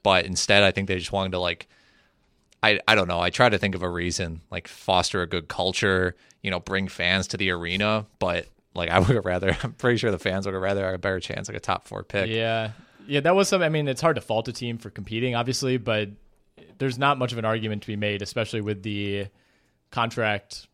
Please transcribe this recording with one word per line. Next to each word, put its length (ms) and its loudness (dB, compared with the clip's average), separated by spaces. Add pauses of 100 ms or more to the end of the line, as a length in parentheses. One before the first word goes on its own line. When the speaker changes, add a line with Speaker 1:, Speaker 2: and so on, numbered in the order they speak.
Speaker 1:
but 220 6
instead, 380 4
I 80 6
think 160 -2
they 120 0
just 120 -8
wanted 200 -2
to, 80 -2
like, 280 -4 (920)
I, 260 4
I 80 8
don't 120 4
know. 120 0
I 120 2
try 180 4
to 80 0
think 160 0
of 80 -4
a 80 -2
reason, 520 -4 (100)
like, 160 -10
foster 560 0
a 40 -4
good 200 -4
culture, 680 0 (280)
you 80 -4
know, 80 -2
bring 300 -2
fans 400 0
to 80 -6
the 140 0
arena, 540 0 (140)
but, 260 0 (300)
like, 140 -2
<laughs> 20 0
I 80 6
would 160 4
have 100 -2
rather, 380 0
I'm 100 -6
pretty 240 2
sure 140 0
the 80 -2
fans 260 -2
would 80 -4
have 80 -4
rather 240 0
had 80 -2
a 60 -6
better 200 0
chance, 280 -8
like, 100 -10
a 40 -8
top 260 -4
four 160 -10
pick. 260 -2
Speaker 2:
Yeah. 420 -2 (360)
Yeah, 140 0
that 140 6
was 120 6
some, 160 2
I 60 4
mean, 180 0
it's 140 -2
hard 160 2
to 40 -6
fault 260 0
a 60 -8
team 240 -6
for 140 -12
competing, 420 -4
obviously, 440 0
but 320 -2 (680)
there's 220 -2
not 180 4
much 140 -2
of 80 -6
an 60 -4
argument 380 -2
to 40 -14
be 80 -6
made, 260 -2
especially 400 -4
with 220 -4
the 440 -4 (640)
contract, 840 -4